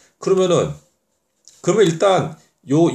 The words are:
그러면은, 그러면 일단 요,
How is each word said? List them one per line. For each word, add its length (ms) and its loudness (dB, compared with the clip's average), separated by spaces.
그러면은, 560 -2
그러면 260 2
일단 500 -2
요, 260 2